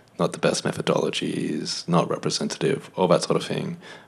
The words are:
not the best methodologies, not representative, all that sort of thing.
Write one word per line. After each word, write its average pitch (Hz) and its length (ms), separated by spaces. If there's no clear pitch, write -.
not 85 160
the - 40
best - 260
methodologies, - 1200
not 85 220
representative, - 840
all 92 140
that 85 140
sort - 140
of - 100
thing. - 320